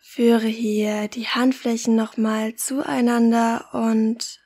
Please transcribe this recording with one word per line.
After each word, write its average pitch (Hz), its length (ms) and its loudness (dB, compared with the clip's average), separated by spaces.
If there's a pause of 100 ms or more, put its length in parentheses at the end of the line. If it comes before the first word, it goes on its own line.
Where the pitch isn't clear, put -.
Führe 233 460 2
hier 214 600 -2
die 226 200 -8
Handflächen 240 680 0
nochmal 220 600 -2
zueinander 240 1160 0
und 226 720 -2